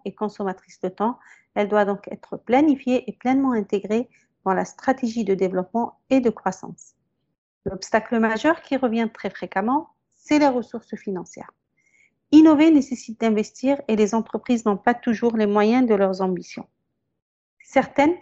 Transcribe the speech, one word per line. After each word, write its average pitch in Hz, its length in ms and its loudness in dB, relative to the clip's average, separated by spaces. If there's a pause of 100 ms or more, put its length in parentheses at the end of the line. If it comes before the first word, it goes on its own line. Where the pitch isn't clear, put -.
est 196 100 -12
consommatrice 196 640 -8
de 185 80 -6
temps. 214 300 -4 (360)
Elle 208 140 0
doit 208 160 2
donc 196 260 -4
être - 260 -14
planifiée 254 720 0
et 208 40 -12
pleinement 262 400 -2
intégrée 214 560 -4 (360)
dans 190 100 0
la 185 100 -2
stratégie 233 600 -4
de 190 100 -2
développement 185 640 -4 (100)
et 269 120 2
de 240 100 0
croissance. - 640 -10 (680)
L'obstacle 214 540 -4
majeur 220 440 -2
qui - 140 -6
revient 226 360 -2
très - 180 -10
fréquemment, 220 600 -4 (260)
c'est - 220 0
les 294 100 4
ressources 233 480 -6
financières. - 540 -12 (800)
Innover 311 380 8
nécessite 262 500 0
d'investir 226 680 -2
et 220 80 2
les 208 180 2
entreprises 226 500 -2
n'ont 208 120 2
pas 240 180 0
toujours 233 420 -2
les 214 120 0
moyens 214 360 2
de 220 100 2
leurs 190 280 0
ambitions. 185 440 -6 (960)
Certaines 277 600 0